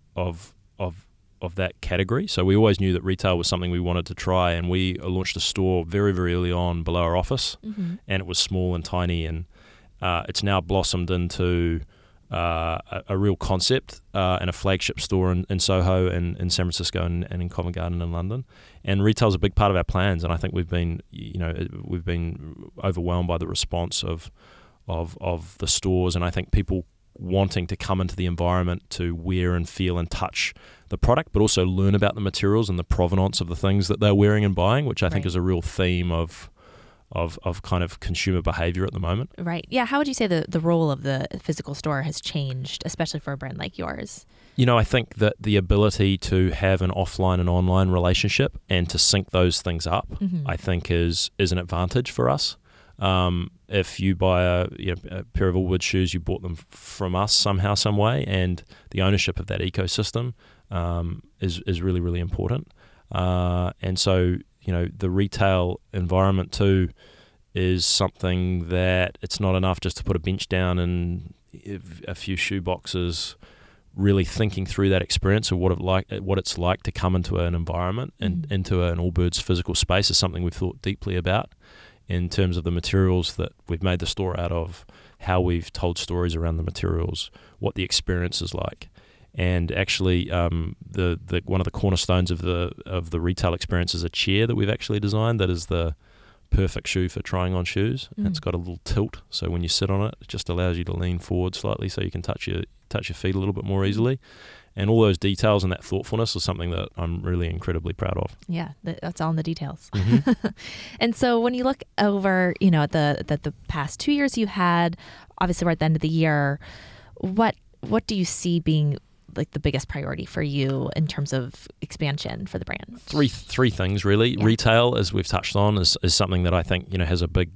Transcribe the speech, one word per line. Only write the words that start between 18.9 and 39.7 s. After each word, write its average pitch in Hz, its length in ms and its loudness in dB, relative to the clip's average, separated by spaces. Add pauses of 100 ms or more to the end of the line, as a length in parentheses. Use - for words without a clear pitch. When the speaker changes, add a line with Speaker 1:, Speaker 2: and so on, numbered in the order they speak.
Speaker 1:
retail's 107 320 4
a 87 40 0
big 98 140 2
part 104 160 6
of 98 60 4
our 87 80 2
plans, 92 400 0
and 82 80 0
I 85 60 0
think 82 160 -4
we've 87 160 -2
been, 85 320 -2 (100)
you - 260 -12
know, 85 120 -2
it, 87 220 -6 (140)
we've 87 200 -6
been 85 680 -6 (100)
overwhelmed 87 460 0
by 85 100 0
the 85 100 -4
response - 540 -4
of, 85 300 -6 (560)
of, 82 320 -6
of 85 380 -6
the - 100 -6
stores, 90 480 2
and 87 80 0
I 87 60 0
think - 220 -4
people 95 340 0 (340)
wanting 92 480 0
to 95 80 -6
come 92 240 -2
into 92 160 -2
the 92 100 -2
environment 87 640 0
to 87 220 -2
wear 90 400 0
and 85 140 0
feel 90 320 -2
and 85 100 -4
touch - 440 -4 (340)
the - 100 -4
product, 135 360 2
but 104 80 4
also 95 240 4
learn 95 280 4
about 101 220 4
the 107 60 -4
materials 101 480 2
and 90 100 -2
the 87 60 -4
provenance 92 560 2
of 85 80 -4
the 85 80 -4
things 98 320 2
that 101 100 0
they're 104 160 6
wearing 104 300 6
and 95 100 2
buying, 107 300 2
which - 180 -2
I 90 60 4
think 92 160 0
Speaker 2:
Right. - 20 -2
Speaker 1:
is 87 80 -2
a 90 60 0
real 90 200 2
theme 87 520 0
of, 82 360 -4 (600)
of, 85 320 -4
of 90 180 -4
kind 90 220 0
of 85 160 -6
consumer 92 420 -2
behavior 87 440 0
at - 80 -4
the - 60 -6
moment. 92 380 -2
Speaker 2:
Right. 170 320 -6
Yeah. 247 160 0